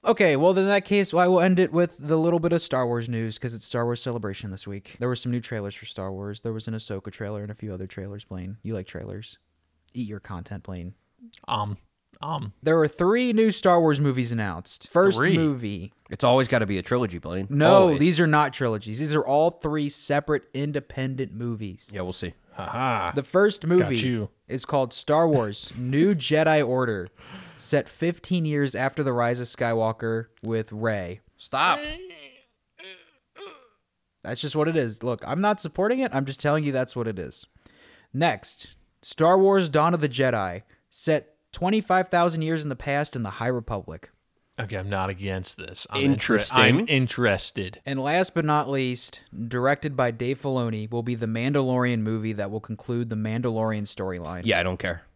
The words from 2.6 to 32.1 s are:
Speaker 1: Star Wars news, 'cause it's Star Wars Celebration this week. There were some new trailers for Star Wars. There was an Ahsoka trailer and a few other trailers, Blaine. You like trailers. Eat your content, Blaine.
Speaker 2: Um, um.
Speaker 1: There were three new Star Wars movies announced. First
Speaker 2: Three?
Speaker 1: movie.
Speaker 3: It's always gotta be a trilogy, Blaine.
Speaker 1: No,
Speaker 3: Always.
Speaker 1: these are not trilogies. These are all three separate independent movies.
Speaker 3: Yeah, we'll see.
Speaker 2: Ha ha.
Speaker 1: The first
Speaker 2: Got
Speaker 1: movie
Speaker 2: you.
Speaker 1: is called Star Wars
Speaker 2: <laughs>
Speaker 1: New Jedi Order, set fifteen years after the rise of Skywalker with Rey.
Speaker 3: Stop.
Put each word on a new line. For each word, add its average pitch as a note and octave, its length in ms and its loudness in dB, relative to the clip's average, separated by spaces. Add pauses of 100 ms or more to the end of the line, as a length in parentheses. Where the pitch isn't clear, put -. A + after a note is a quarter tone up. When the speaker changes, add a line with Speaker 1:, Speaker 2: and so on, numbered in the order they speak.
Speaker 1:
Star B2+ 260 0
Wars A#2+ 220 -2
news, A2+ 280 -4
'cause A#2+ 160 -8
it's A2+ 120 -12
Star A#2 180 -2
Wars A#2+ 180 -2
Celebration G#2+ 480 -6
this F#2+ 160 -12
week. G2+ 340 -12
There B2 100 0
were B2 60 0
some B2 160 -6
new A#2+ 100 -2
trailers G2+ 340 -8
for - 100 -20
Star F#2+ 260 -8
Wars. G2+ 300 -10
There A2+ 120 -6
was A2 160 -8
an A2 40 -6
Ahsoka G#2 380 -10
trailer G#2 300 -8
and G#2 100 -10
a G#2 40 -12
few G#2+ 180 -10
other F#2 140 -8
trailers, G2+ 360 -12
Blaine. F#2 400 -10
You A2 120 -6
like F#2+ 120 -8
trailers. G2+ 500 -12 (560)
Eat A#2+ 140 -8
your G#2 140 -10
content, F#2+ 420 -12
Blaine. F#2 300 -10 (560)
Speaker 2:
Um, G#2 280 -4 (440)
um. D3 320 -8 (100)
Speaker 1:
There D#3+ 140 4
were D#3 100 4
three A3+ 460 2
new A3 180 4
Star F3 300 4
Wars D3+ 180 4
movies B2+ 320 0
announced. G2 580 -6
First F#3 280 6
Speaker 2:
Three? E3 200 4
Speaker 1:
movie. A#2 540 -2 (180)
Speaker 3:
It's - 140 -6
always B2 240 6
gotta A2+ 180 2
be G2 120 -2
a F2+ 40 -2
trilogy, A2 360 -2
Blaine. F#2 320 -6
Speaker 1:
No, D3+ 320 6
Speaker 3:
Always. D#3+ 180 4
Speaker 1:
these D#3+ 220 4
are E3+ 60 4
not D3+ 260 2
trilogies. G#2+ 460 -4
These D3+ 160 -2
are D3+ 100 0
all D3+ 260 2
three D3+ 380 -4
separate D3 540 -2 (100)
independent C3+ 800 -4
movies. A2 600 -8
Speaker 3:
Yeah, G2 80 -6
we'll F2+ 120 -4
see. F2 200 -8 (200)
Speaker 2:
Ha F#2+ 120 -10
ha. A2+ 500 -2
Speaker 1:
The C#3 80 -2
first G3 400 2
Speaker 2:
Got D#3 60 -2
Speaker 1:
movie F3 280 4
Speaker 2:
you. A2+ 320 0 (180)
Speaker 1:
is B2+ 180 -6
called C3 280 0
Star D#3 340 2
Wars A#2 460 0
Speaker 2:
<laughs> - 40 -12
Speaker 1:
New C#3+ 380 2
Jedi D#3 500 4
Order, A#2 420 0 (480)
set - 320 -2
fifteen E3+ 560 -2
years C#3+ 320 0
after C3+ 280 -2
the C3+ 100 0
rise A#2+ 260 0
of B2 80 -6
Skywalker A2+ 800 -2 (160)
with A2 300 -4
Rey. G2+ 480 -4 (160)
Speaker 3:
Stop. D#3+ 420 0 (2500)